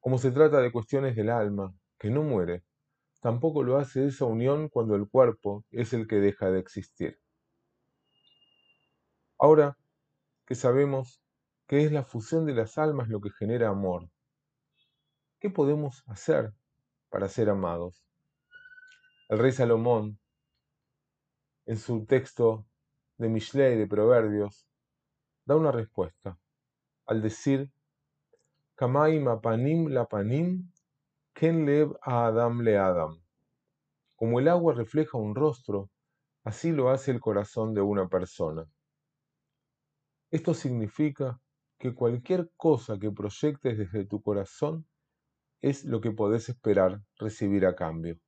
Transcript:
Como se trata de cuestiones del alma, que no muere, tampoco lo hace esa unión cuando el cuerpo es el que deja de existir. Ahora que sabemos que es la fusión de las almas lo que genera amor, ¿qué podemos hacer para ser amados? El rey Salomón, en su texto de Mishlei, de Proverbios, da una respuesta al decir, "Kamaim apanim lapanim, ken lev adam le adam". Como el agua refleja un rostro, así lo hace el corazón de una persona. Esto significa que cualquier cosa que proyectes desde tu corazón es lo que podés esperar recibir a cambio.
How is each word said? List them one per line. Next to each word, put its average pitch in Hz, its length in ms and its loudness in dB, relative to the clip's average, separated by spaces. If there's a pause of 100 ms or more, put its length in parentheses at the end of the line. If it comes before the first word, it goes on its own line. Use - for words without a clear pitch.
Como 127 180 0
se 127 140 0
trata 147 280 6
de 120 100 2
cuestiones 123 460 -2
del 110 140 0
alma, 101 440 -2 (240)
que 104 120 -4
no 143 120 0
muere, 90 400 -2 (580)
tampoco 135 420 -2
lo 127 160 2
hace 135 280 -2
esa 135 200 -2
unión 135 420 0
cuando 113 280 0
el 101 120 -2
cuerpo 107 640 2
es 117 240 -4
el 113 120 -2
que 110 100 -2
deja 101 340 2
de 92 100 0
existir. - 580 -10 (2250)
Ahora 147 400 6 (680)
que 127 80 -4
sabemos 135 680 0 (440)
que 143 180 2
es 151 60 2
la 147 140 -2
fusión 160 400 -4
de 143 100 -2
las 110 220 -4
almas 147 320 -2
lo 107 120 -6
que 101 100 -10
genera 113 400 -2
amor, 92 400 -4 (1300)
¿qué 208 100 -4
podemos 147 580 -2
hacer 113 460 -2 (560)
para 98 200 -4
ser 110 220 0
amados? 87 540 -4 (1200)
El 107 100 -2
rey 127 140 4
Salomón, 117 680 0 (1500)
en 113 100 -4
su 107 280 -6
texto 117 640 0 (500)
de 117 120 -4
Mishlei, 123 480 2
de 107 100 0
Proverbios, 104 840 2 (760)
da 139 120 2
una 156 160 2
respuesta 95 680 -6 (680)
al 110 160 -2
decir, 135 500 -2 (1040)
"Kamaim 143 520 2
apanim 120 600 0
lapanim, 135 800 -2 (640)
ken 165 320 2
lev 147 380 2
adam 117 580 0
le 110 180 4
adam". 85 420 0 (960)
Como 117 260 0
el 139 80 2
agua 170 260 2
refleja 139 420 -2
un 107 180 -4
rostro, 117 560 -2 (540)
así 117 260 -4
lo 135 200 2
hace 131 200 0
el 120 100 -2
corazón 110 540 -2
de 104 60 0
una 98 280 0
persona. 82 600 -4 (1600)
Esto 160 240 -2
significa 127 840 -4 (380)
que 127 160 -6
cualquier 127 600 -2
cosa 123 420 0
que 107 120 -4
proyectes 113 680 -4
desde 98 260 -6
tu 101 180 -8
corazón 147 640 -4 (760)
es 139 220 -2
lo 120 160 -4
que 110 120 -4
podés 110 360 0
esperar 98 540 0 (140)
recibir 101 500 0
a 92 80 2
cambio. 82 540 -8